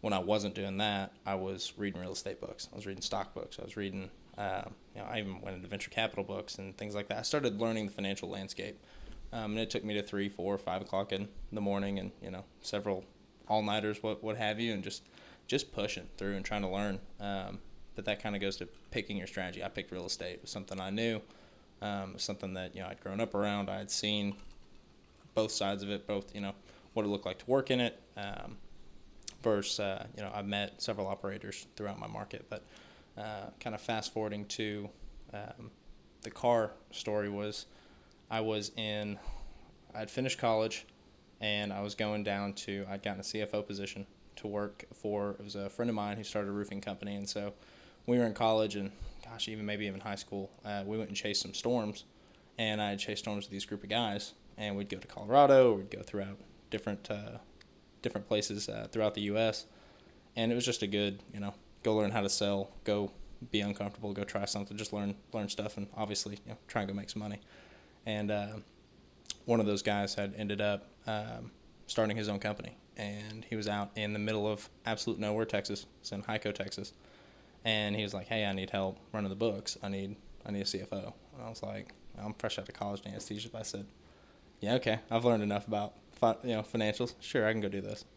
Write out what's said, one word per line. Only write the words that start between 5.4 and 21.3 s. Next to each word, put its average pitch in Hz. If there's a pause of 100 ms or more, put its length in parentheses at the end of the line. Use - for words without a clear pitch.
went 95
into 92
venture 98
capital 107
books 98
and 95
things 104
like 101
that. 104
I 117
started 123
learning 113
the 98
financial 98
landscape. 95 (540)
Um, 110
and 110
it 110
took -
me 104
to 104
three, 101
four, 98
five 92
o'clock 98
in 98 (240)
the 107
morning 98
and, 95 (100)
you 92
know, 92 (160)
several 98 (460)
all-nighters, 107
what, 110
what 107
have 107
you, 117
and 95
just, - (440)
just -
pushing 98
through 98
and 98
trying 104
to 95
learn. 98 (200)
Um, 98 (360)
but 101
that 104
kinda 101
goes 98
to 92 (240)
picking 101
your 92
strategy. 92
I 95
picked -
real 90
estate. 90
It -
was -
something 98
I 95
knew, 110 (600)